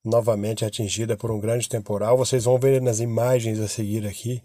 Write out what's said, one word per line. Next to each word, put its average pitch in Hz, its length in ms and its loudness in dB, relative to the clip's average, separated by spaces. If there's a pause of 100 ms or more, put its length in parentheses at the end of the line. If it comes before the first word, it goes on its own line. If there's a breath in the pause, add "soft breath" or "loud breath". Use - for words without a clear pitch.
novamente 110 600 0
atingida 110 520 -2
por 113 140 -6
um 107 100 -2
grande 113 280 -2
temporal. 107 480 0
Vocês 127 280 2
vão 127 140 4
ver 135 220 4
nas 117 200 0
imagens 117 580 0
a 107 100 -2
seguir 107 380 -4
aqui 117 380 -8